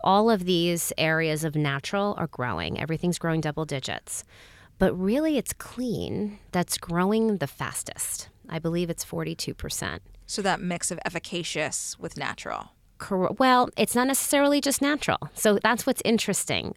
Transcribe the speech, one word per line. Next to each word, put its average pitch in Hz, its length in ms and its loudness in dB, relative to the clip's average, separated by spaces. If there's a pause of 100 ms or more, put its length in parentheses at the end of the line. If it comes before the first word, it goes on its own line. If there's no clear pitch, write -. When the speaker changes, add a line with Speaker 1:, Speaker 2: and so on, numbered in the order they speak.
Speaker 1:
All 208 260 6
of 196 160 2
these 175 500 2
areas 160 480 2
of 151 120 -2
natural 151 640 0
are 170 80 0
growing. 85 520 -2
Everything's 165 380 0
growing 160 240 0
double 156 240 -2
digits. - 580 -6 (560)
But 190 180 4
really, 269 400 2
it's - 140 -2
clean 208 880 -4 (140)
that's 175 240 0
growing 202 640 2
the 143 80 0
fastest. - 800 -8 (180)
I 165 120 -6
believe 165 300 0
it's 165 140 -6
forty-two 165 500 -6
percent. - 480 -6 (240)
Speaker 2:
So - 160 -4
that 196 200 0
mix 180 280 -2
of 170 160 -6
efficacious - 920 -4
with - 160 -10
natural. - 540 -8 (280)
Speaker 1:
Cor-, 185 400 0
well, 254 380 6
it's - 180 2
not 247 140 4
necessarily 285 540 4
just 277 200 0
natural. - 520 0
So 214 280 4
that's 233 240 2
what's - 200 2
interesting 202 720 0